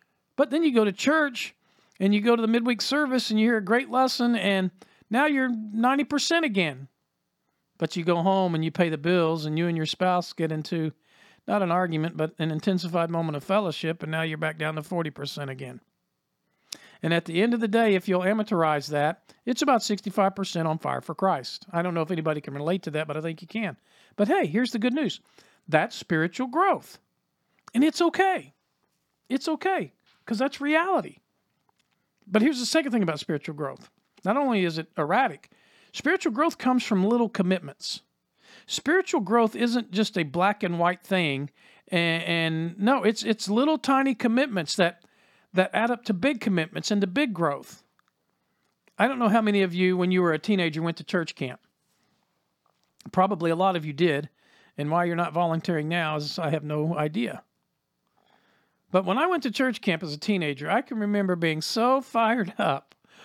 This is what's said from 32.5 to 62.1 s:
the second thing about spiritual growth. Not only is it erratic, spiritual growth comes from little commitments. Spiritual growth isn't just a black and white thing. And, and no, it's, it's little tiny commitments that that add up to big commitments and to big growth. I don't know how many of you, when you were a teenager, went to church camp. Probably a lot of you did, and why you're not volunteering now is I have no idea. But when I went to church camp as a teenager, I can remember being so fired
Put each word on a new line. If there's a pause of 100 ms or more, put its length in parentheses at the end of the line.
the
second
thing
about
spiritual
growth. (340)
Not
only
is
it
erratic, (440)
spiritual
growth
comes
from
little
commitments. (680)
Spiritual
growth
isn't
just
a
black
and
white
thing. (380)
And,
and
no,
it's,
it's
little
tiny
commitments
that (500)
that
add
up
to
big
commitments
and
to
big
growth. (1120)
I
don't
know
how
many
of
you,
when
you
were
a
teenager,
went
to
church
camp. (1500)
Probably
a
lot
of
you
did, (480)
and
why
you're
not
volunteering
now
is
I
have
no
idea. (1500)
But
when
I
went
to
church
camp
as
a
teenager,
I
can
remember
being
so
fired